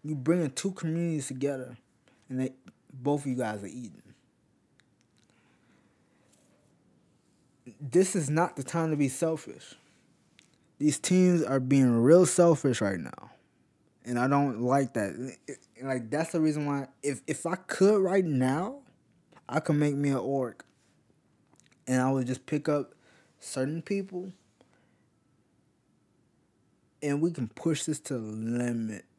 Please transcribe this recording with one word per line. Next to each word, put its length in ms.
You 120
bringing 360
two 200
communities 560
together, 500
and 120
they, 120
both 280
of 60
you 80
guys 280
are 40
eating. 340
This 340
is 140
not 260
the 80
time 280
to 60
be 100
selfish. 680
These 220
teams 420
are 180
being 420
real 240
selfish 560
right 180
now. 320
And 160
I 80
don't 340
like 320
that. 220
It, 120
it, 80
like, 260
that's 240
the 80
reason 240
why, 220
if, 260
if 180
I 100
could 460
right 240
now, 540
I 120
could 180
make 180
me 140
an 80
org. 460
And 140
I 100
would 160
just 180
pick 220
up 260
certain 420
people. 520
And 200
we 100
can 160
push 360
this 180
to 120
the 60
limit. 840